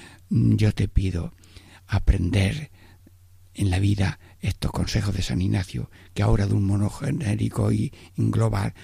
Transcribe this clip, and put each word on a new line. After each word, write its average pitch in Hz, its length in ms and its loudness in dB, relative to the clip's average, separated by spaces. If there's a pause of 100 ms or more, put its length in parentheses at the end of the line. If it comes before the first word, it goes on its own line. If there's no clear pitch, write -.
(280)
yo 110 440 4
te - 160 -2
pido 90 460 -2 (520)
aprender 98 840 2 (840)
en 98 160 0
la 90 80 0
vida 101 400 0 (220)
estos - 300 -4
consejos 98 440 -2
de 92 80 -2
San 98 200 -2
Ignacio, 104 480 -4 (240)
que 101 80 -2
ahora 104 240 2
de 101 80 0
un 104 100 2
modo 101 240 0
genérico 107 840 -2
y 110 200 -2 (240)
global 107 680 0